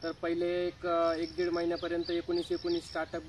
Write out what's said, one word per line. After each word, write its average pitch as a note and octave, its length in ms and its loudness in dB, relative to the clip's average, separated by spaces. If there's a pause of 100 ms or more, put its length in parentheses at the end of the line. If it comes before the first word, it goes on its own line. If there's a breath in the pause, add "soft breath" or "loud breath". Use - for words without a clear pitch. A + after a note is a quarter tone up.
तर E3 80 -2
पहिले F3 560 0
एक, F3 200 -4
अ, E3+ 260 4
एक E3 220 -2
दीड F3 140 2
महिन्यापर्यंत E3+ 600 0
एकोणीस E3+ 400 0
एकोणीस E3+ 360 0
startup D#3+ 420 -4